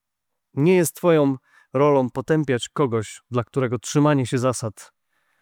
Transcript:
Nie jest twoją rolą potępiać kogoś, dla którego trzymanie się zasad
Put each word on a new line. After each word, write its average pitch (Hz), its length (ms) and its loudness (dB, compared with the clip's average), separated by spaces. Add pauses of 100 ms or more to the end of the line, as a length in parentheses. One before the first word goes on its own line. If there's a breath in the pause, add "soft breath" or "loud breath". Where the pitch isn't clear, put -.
(540)
Nie 165 220 2
jest 170 180 0
twoją 151 420 2 (360 soft breath)
rolą 135 380 2
potępiać 135 580 -2
kogoś, 117 600 -4
dla 117 140 -2
którego 123 340 -4
trzymanie 143 480 0
się 135 120 -4
zasad 117 540 -6 (500)